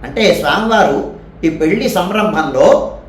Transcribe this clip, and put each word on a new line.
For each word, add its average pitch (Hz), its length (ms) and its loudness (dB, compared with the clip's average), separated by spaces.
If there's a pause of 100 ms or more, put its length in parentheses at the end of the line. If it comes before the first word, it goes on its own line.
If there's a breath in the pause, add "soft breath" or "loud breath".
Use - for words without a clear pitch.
అంటే 208 360 0
స్వామివారు 170 720 0 (300)
ఈ 160 60 2
పెళ్లి 185 400 -2
సంరంభంలో 165 1080 0 (120)